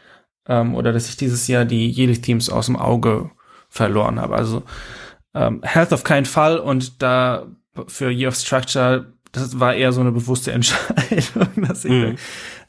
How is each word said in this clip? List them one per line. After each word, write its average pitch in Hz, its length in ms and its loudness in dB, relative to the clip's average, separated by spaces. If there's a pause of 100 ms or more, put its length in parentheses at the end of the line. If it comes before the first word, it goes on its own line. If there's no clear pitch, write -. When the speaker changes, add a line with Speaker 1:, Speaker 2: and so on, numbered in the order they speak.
(480)
Speaker 1:
ähm, 120 260 2
oder 120 180 2
dass 117 160 0
ich - 80 -12
dieses 120 300 -2
Jahr 123 180 2
die 117 280 0
Yearly 123 280 2
Themes 117 300 0
aus - 160 -2
dem 123 100 0
Auge 113 540 0 (380)
verloren 107 520 0
habe. - 140 -4
Also, 113 300 -2 (720)
ähm, 117 280 -2
Health 170 300 2
auf 131 100 2
keinen 139 240 2
Fall 160 320 2
und 131 440 -2
da 127 440 2 (400)
für 131 240 -4
Year 127 180 0
of 127 60 -2
Structure, 131 800 0 (180)
das 131 300 -6
war 123 140 4
eher 127 180 2
so 127 80 2
eine 123 120 4
bewusste 123 400 -2
<laughs> - 0 -
Entscheidung, - 960 0 (200)
dass - 160 -6
ich 127 80 2
Speaker 2:
Mhm. 120 240 2 (520)